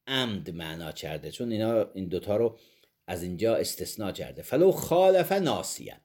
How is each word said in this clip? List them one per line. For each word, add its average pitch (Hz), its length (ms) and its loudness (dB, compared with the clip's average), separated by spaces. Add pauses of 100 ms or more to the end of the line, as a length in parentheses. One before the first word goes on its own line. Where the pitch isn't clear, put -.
عمد 113 440 -2
معنا 82 420 -8
کرده، 76 380 -8
چون 120 220 -6
اینا، 110 420 2
این 95 140 -6
دوتا 92 280 -2
رو 113 220 2 (480)
از 87 160 -6
اینجا 90 340 0
استثناء - 560 -4
کرده. 67 300 -10
«فلو 175 300 4
خالف 180 600 4
ناسیا» 139 720 -2